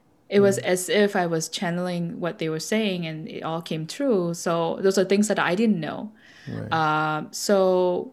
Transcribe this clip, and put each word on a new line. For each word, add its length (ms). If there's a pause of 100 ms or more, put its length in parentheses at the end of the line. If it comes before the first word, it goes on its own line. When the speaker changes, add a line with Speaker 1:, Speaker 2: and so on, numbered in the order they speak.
(300)
Speaker 1:
It 120
was 180
Speaker 2:
Mm. 40
Speaker 1:
as 260
if 260
I 100
was 220
channeling 720
what 200
they 100
were 100
saying, 460
and 240
it 140
all 180
came 260
true. 460
So 480
those 160
are 80
things 240
that 100
I 160
didn't 240
know. 320 (380)
Speaker 2:
Right. 220
Speaker 1:
Uh, 600
so 800